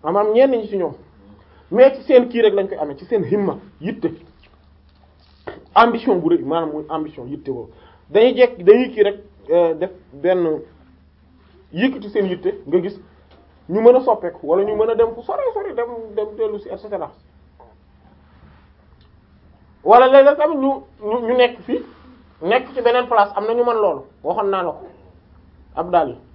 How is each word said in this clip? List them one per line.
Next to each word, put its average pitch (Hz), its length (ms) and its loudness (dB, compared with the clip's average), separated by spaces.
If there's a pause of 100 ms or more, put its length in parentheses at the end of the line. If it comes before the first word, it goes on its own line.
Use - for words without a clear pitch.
Maanaam 202 300 0
ñenn 262 180 4
ñi 226 180 -2
ci 202 100 -8
ñoom, 151 160 -6 (760)
mais 262 240 6
ci - 80 -16
seen 247 260 4
kii 233 140 -2
rek 208 120 4
lañ 196 140 -2
koy 175 100 -10
amee, 147 180 -8
ci - 80 -20
seen 214 200 -2
himma, 190 340 -4 (220)
yitte, 156 300 -6 (1600)
ambition 233 440 2
bu 160 120 -2
rëy, 165 120 2
maanaam 156 300 -4
muy 151 160 -10
ambition, 151 400 -10
yitte 143 220 -12
boobu. 120 200 -10 (400)
Dañuy 220 240 4
jekk, 233 300 2
dañuy 240 260 6
kii 214 120 -2
rek, 202 140 0 (340)
euh, 165 240 2
def 175 160 -6 (220)
benn 160 480 -2 (1120)
yëkkati 214 380 -4
seen 202 160 -2
yitte, 180 400 -6
nga 165 140 0
gis 202 180 -10 (680)
ñu 190 120 -2
mën 240 160 8
a 254 40 2
soppeeku, 208 460 -4
wala 185 180 0
ñu 214 100 -4
mën 220 160 0
a 220 40 -2
dem 226 200 0
fu - 80 -16
sori - 200 -6 (100)
sori, 403 220 -8
dem, 233 420 -10
dem 214 200 -8
dellu 214 220 -6
si, 202 100 -16
et 196 100 -12
cetera. 202 320 -10 (2750)
Wala 240 220 8
léeg-léeg 277 300 6
tamit 302 220 0
ñu, 269 240 -2 (200)
ñu, 226 240 -4
ñu 240 100 -2
nekk 247 260 0
fii, - 200 -6 (600)
nekk 240 320 -2
ci 254 80 -6
beneen 240 260 0
place, 202 260 2
am 202 120 -6
na 226 80 4
ñu 240 100 0
mën 240 160 0
loolu, 156 220 -2 (200)
waxoon 196 280 -4
naa 190 120 -2
la 170 100 -4
ko, - 140 -16 (880)
ab 170 160 -6
daal 165 200 0
yi. - 60 -14 (180)